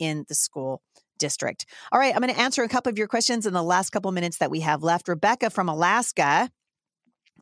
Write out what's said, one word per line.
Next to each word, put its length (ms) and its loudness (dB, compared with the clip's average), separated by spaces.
in 280 -4
the 60 -8
school 480 -4
district. 460 -6
All 80 6
right, 140 2
I'm 60 0
gonna 120 0
answer 320 0
a 40 -2
couple 220 0
of 80 -4
your 100 -2
questions 380 0
in 60 -2
the 100 2
last 280 2
couple 200 -2
minutes 280 -4
that 120 0
we 100 -4
have 220 0
left. 240 2
Rebecca 440 0
from 180 -2
Alaska, 840 2